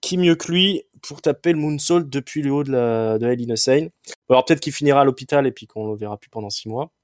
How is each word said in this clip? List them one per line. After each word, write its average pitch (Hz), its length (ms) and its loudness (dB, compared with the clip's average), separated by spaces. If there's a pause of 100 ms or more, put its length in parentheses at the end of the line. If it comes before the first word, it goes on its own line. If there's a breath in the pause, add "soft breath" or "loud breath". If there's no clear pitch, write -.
Qui - 160 -4
mieux 175 180 4
que 165 140 -12
lui 185 340 0 (180)
pour - 200 -16
taper 160 300 0
le 165 80 2
moonsault 151 420 2
depuis 143 400 -6
le 139 120 -2
haut 143 100 0
de 139 80 -6
la, 113 460 0
de 113 100 -2
Hell 123 220 0
in 117 40 -2
a 107 40 -4
Cell ? 147 320 2 (400 loud breath)
Alors 127 160 6
peut-être 160 160 2
qu'il 151 120 -6
finira 143 280 4
à - 20 6
l'hôpital 135 420 0
et 127 60 0
puis 127 160 -18
qu'on 107 240 -8
le 104 60 -8
verra 104 200 -10
plus - 120 -20
pendant 107 200 -10
six - 200 -10
mois. 131 220 -8 (120)